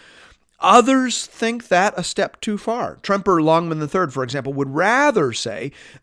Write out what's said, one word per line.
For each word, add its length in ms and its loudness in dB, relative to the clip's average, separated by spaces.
Others 680 4
think 400 -6
that 300 2
a 80 -6
step 360 -4
too 160 -4
far. 460 -6
Tremper 400 2
Longman 380 2
the 80 -4
third, 240 -2
for 100 -4
example, 300 -6
would 200 -4
rather 600 2
say 400 -8